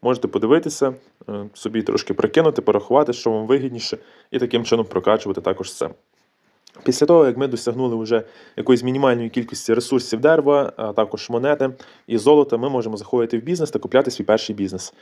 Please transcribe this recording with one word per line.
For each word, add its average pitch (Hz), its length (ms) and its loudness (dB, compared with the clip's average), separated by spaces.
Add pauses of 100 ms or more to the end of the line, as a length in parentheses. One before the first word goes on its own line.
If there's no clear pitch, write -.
можете 123 260 0
подивитися, 131 640 0 (360)
е, 101 240 -8
собі 110 280 -4
трошки - 320 -2
прикинути, - 480 2
порахувати, 120 520 2
що 117 180 -4
вам 110 160 -4
вигідніше, 127 500 -2 (340)
і 127 80 -2
таким 117 240 -2
чином 113 220 0
прокачувати 101 560 -2
також - 320 -6
це. - 160 -6 (920)
Після 139 220 2
того, 165 200 8
як 120 120 0
ми 139 100 -2
досягнули 123 480 -4
вже 113 280 0 (340)
якоїсь 123 260 2
мінімальної 123 460 0
кількості 117 440 -4
ресурсів 120 460 0
дерева, 143 580 4
а 107 160 -6
також - 360 -2
монети 135 400 0 (380)
і 113 100 -2
золота, 135 400 4
ми 127 120 -2
можемо 113 280 -4
заходити 117 420 -2
в 117 40 -14
бізнес 160 280 -4
та - 80 -2
купляти 127 320 0
свій - 120 -8
перший 110 320 0
бізнес. 95 460 -8